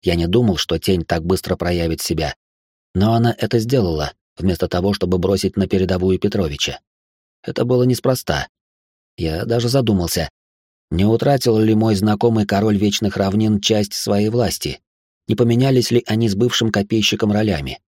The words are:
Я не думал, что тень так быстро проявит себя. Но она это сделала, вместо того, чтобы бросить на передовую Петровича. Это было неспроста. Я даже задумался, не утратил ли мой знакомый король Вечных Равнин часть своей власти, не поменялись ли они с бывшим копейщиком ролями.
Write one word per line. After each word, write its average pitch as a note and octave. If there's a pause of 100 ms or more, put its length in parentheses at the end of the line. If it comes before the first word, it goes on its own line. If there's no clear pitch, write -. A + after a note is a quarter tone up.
Я E2+
не E2+
думал, G2+
что -
тень F2
так E2
быстро F2+
проявит F2
себя. D#2 (600)
Но G#2
она A#2
это A#2
сделала, F#2+ (240)
вместо F2+
того, F2+
чтобы F#2
бросить F#2+
на G2
передовую F#2
Петровича. F#2 (640)
Это -
было B2
неспроста. B2 (680)
Я D#2+
даже A#2
задумался, G2+ (640)
не E2+
утратил A#2
ли A2
мой A2
знакомый G#2+
король G#2
Вечных G2+
Равнин G#2
часть G#2
своей G#2
власти, G#2+ (480)
не A2+
поменялись B2
ли A#2+
они A2
с G2
бывшим A2+
копейщиком G#2+
ролями. G2 (100)